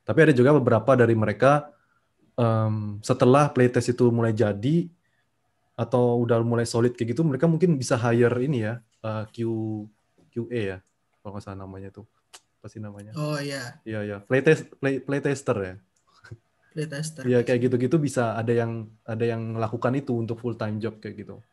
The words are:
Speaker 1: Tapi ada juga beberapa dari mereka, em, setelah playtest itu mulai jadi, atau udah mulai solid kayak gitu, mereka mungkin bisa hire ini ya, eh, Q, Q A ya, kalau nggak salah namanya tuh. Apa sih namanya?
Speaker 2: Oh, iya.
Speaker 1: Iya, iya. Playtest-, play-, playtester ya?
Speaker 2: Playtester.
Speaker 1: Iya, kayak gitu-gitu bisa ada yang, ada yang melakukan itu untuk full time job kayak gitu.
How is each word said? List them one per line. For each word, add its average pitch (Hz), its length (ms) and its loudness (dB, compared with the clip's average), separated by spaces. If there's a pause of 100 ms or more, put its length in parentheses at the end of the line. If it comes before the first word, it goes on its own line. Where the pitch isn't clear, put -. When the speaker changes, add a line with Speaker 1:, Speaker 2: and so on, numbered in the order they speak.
Speaker 1:
Tapi 113 200 0
ada 151 120 8
juga 127 220 6
beberapa 120 400 4
dari 117 180 4
mereka, 120 560 2 (640)
em, 110 680 -2
setelah 135 520 4
playtest 123 400 2
itu 123 180 2
mulai 117 220 0
jadi, 113 560 0 (880)
atau 120 460 0
udah 117 220 2
mulai 117 220 0
solid 117 300 0
kayak 117 180 -4
gitu, 120 100 -2
mereka 147 240 0
mungkin 165 300 2
bisa 127 200 -2
hire 120 440 2
ini 127 240 -2
ya, 110 100 -4 (280)
eh, 110 280 -6
Q, - 80 -20 (920)
Q 117 180 -8
A 120 140 -4 (100)
ya, 92 60 -10 (420)
kalau 101 160 -14
nggak 104 80 -12
salah 98 160 -12
namanya 95 320 -14
tuh. 104 140 -20 (520)
Apa - 100 -20
sih 110 100 -18
namanya? 104 360 -16
Speaker 2:
Oh, 151 240 -6
iya. 139 460 -10
Speaker 1:
Iya, 110 180 -8
iya. 104 200 -8
Playtest-, 135 560 2
play-, 135 240 -2
playtester 139 580 -2
ya? 92 160 -6 (960)
Speaker 2:
Playtester. 147 540 -10
Speaker 1:
Iya, 123 160 4
kayak 123 260 2
gitu-gitu 127 300 2
bisa 120 400 0
ada 117 160 0
yang, 113 340 -2 (160)
ada 113 240 -4
yang 113 300 -4
melakukan 117 340 -2
itu 131 220 -2
untuk 113 260 -4
full 117 160 -6
time 107 220 -6
job 107 200 -6
kayak 104 220 -14
gitu. 95 160 -16 (180)